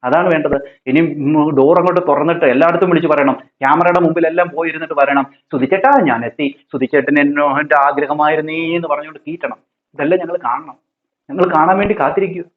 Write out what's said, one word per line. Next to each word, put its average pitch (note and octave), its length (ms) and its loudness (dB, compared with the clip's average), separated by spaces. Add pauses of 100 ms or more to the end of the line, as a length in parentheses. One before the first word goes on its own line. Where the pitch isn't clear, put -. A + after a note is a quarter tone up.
അതാണ് D#3+ 280 2
വേണ്ടത്. D3 240 -2 (300)
ഇനി C3 140 2 (580)
ഡോർ D3 200 6
അങ്ങോട്ട് F3 300 2
തുറന്നിട്ട് D#3 360 0
എല്ലായിടത്തും E3 440 2
വിളിച്ച് E3+ 200 0
പറയണം, C#3+ 280 2 (240)
ക്യാമറയുടെ E3+ 400 2
മുമ്പിലെല്ലാം E3 500 0
പോയിരുന്നിട്ട് D#3+ 440 -6
പറയണം, C#3 320 2 (240)
"സുധിച്ചേട്ടാ F3+ 420 0 (100)
ഞാൻ A#2+ 220 0
എത്തി, B2+ 220 -6 (260)
സുധിച്ചേട്ടൻ C#3+ 480 0
എന്നോ C#3+ 260 0 (140)
എൻ്റെ D3+ 160 2
ആഗ്രഹമായിരുന്നേ" D3+ 840 0 (180)
എന്ന് E3+ 120 -6
പറഞ്ഞുകൊണ്ട് D3 400 -6
കീറ്റണം. - 300 -10 (360)
ഇതെല്ലാം E3 260 0
ഞങ്ങൾ E3+ 240 -8
കാണണം, C#3 320 -6 (540)
ഞങ്ങൾ F3 140 0 (100)
കാണാൻ E3+ 240 2
വേണ്ടി D#3+ 160 0
കാത്തിരിക്കുക. E3+ 500 -2 (120)